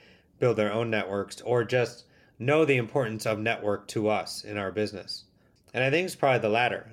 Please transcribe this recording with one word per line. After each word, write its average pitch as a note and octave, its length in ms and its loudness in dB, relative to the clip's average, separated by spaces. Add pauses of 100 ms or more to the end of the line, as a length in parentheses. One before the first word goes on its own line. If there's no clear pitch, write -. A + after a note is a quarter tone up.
(400)
build A#2+ 180 2
their G#2 160 2
own A#2 160 0
networks, G2+ 520 -2
or A#2+ 220 2
just A#2+ 420 -2 (340)
know D3 260 2
the C3+ 120 4
importance A2 480 -2
of A2 140 0
network G#2 500 -2
to G#2+ 200 0
us G2+ 340 -2
in G#2 140 -8
our G2 140 -4
business? G2 540 -6 (480)
And A#2+ 100 0
I C3+ 80 2
think E3+ 140 2
it's F#3 100 -8
probably C3 240 4
the G#2+ 100 2
latter. A2+ 440 0